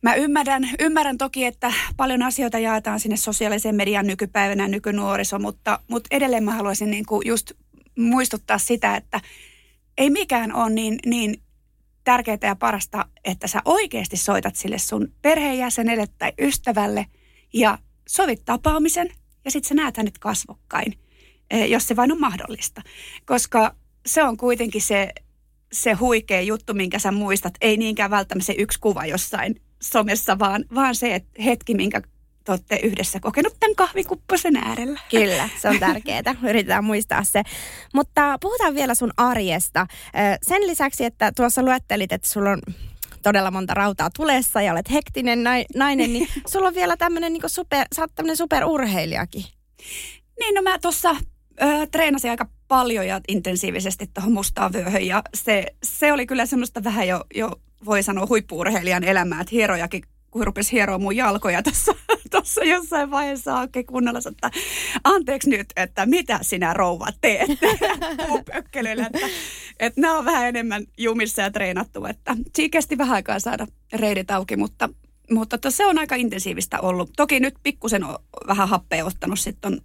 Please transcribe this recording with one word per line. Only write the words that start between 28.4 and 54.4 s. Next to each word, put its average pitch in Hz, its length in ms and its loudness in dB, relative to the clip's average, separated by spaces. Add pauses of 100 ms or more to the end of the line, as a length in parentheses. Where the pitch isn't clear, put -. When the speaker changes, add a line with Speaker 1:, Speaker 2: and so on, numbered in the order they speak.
Speaker 1:
se 196 120 -2
yksi - 220 -2
kuva 190 260 0
jossain 175 560 -4 (200)
somessa, 214 580 0
vaan, 202 260 0 (100)
vaan 262 200 2
se 226 200 -2
et-, - 300 -8
hetki, 240 300 0
minkä 196 260 0 (420)
te - 80 -4
ootte 185 320 -2
yhdessä 190 360 -2
kokenut 294 400 0
tän 427 160 4
kahvikupposen 359 840 0
äärellä. 233 420 -4 (120)
Speaker 2:
Kyllä, 202 380 4 (120)
se 208 80 2
on - 100 4
tärkeetä. 214 600 0
<laughs> 240 80 0
Yritetään 202 340 2
muistaa 214 400 0
se. 202 200 2 (500)
Mutta 285 480 2
puhutaan 403 340 0
vielä 262 200 2
sun 233 220 0
arjesta. 196 640 2
Ö, 196 600 0
sen 381 200 2
lisäksi, 311 440 0
että 220 300 0
tuossa 247 280 2
luettelit, 208 480 0
että 185 160 -4
sulla - 220 0
on 98 120 0 (600)
todella 196 280 4
monta 190 220 -2
rautaa 202 360 2
tulessa 262 520 2
ja 202 100 2
olet 170 200 -2
hektinen 247 520 0
nai-, 247 220 2 (100)
nainen, 269 380 2
niin 247 140 0 (120)
Speaker 1:
<laughs> - 120 -12
Speaker 2:
sulla 381 160 2
on 349 80 0
vielä 349 220 0
tämmönen, 339 360 -2
niinku, 330 160 -4
super, 285 460 0
sä 320 60 -2
oot 320 140 -4
tämmönen 320 220 -2
superurheilijakin. 220 1080 0 (960)
Speaker 1:
Niin, 440 160 0
no 392 60 2
mä 370 180 2
tossa, 349 300 0 (520)
ö, 294 300 2
treenasin 277 400 2
aika 233 140 -2 (220)
paljon 240 400 2
ja 190 200 -2
intensiivisesti 190 840 -2
tohon 196 180 0
mustaan 196 420 0